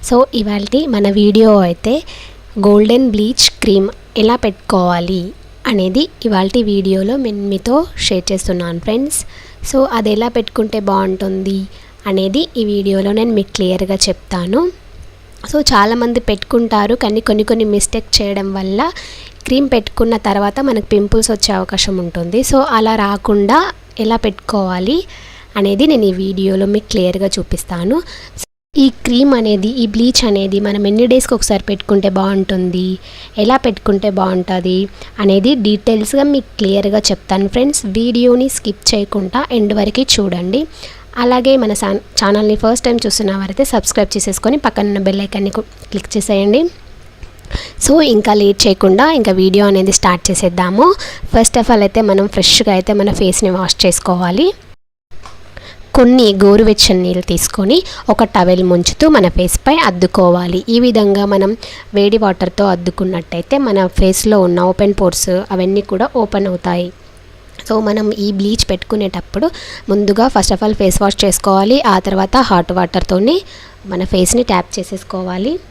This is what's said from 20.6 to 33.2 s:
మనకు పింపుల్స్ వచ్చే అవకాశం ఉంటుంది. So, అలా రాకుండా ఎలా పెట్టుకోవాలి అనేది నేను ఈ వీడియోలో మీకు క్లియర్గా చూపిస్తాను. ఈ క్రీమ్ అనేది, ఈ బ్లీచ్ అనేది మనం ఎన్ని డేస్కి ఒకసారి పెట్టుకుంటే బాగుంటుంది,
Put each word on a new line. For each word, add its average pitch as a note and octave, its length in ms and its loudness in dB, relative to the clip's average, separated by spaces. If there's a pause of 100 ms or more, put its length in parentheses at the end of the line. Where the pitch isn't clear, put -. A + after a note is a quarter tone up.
మనకు G#3+ 240 -4
పింపుల్స్ G#3 420 2
వచ్చే - 240 -2
అవకాశం F#3+ 440 -4
ఉంటుంది. F3 380 -4 (100)
So, C4+ 80 4 (180)
అలా A3 160 2 (120)
రాకుండా G#3 540 2 (460)
ఎలా A3+ 220 0
పెట్టుకోవాలి F#3+ 720 -2 (580)
అనేది G3+ 320 2
నేను B3 180 2
ఈ F#3+ 100 0
వీడియోలో F#3+ 540 -2
మీకు G#3+ 180 -2
క్లియర్గా F#3 460 -2
చూపిస్తాను. F#3 600 -4 (880)
ఈ - 0 - (220)
క్రీమ్ B3+ 320 2
అనేది, G#3+ 320 0 (120)
ఈ - 20 2 (100)
బ్లీచ్ A#3+ 340 2
అనేది G3 380 0
మనం G3+ 240 -2
ఎన్ని A3+ 220 4
డేస్కి B3+ 240 2
ఒకసారి G3+ 340 -2
పెట్టుకుంటే G3+ 380 0 (100)
బాగుంటుంది, F#3+ 640 -2 (600)